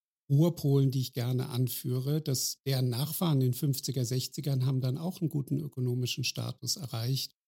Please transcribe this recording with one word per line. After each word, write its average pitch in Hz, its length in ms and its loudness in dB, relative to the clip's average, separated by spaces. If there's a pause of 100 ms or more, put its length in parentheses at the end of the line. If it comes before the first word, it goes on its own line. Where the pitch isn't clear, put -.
(320)
Urpolen, 139 600 6
die 135 80 0
ich 127 140 -2
gerne 123 360 -2
anführe, 131 720 -2
dass - 460 -2
deren 131 220 2
Nachfahren 147 520 0
in 131 60 4
den 127 80 2
fünfziger, 135 500 0
sechzigern 131 580 -2
haben 131 160 2
dann 131 200 -2
auch 175 220 -6
einen 156 80 0
guten 143 300 -2
ökonomischen 127 640 -2
Status - 520 -4
erreicht. 123 560 -4 (160)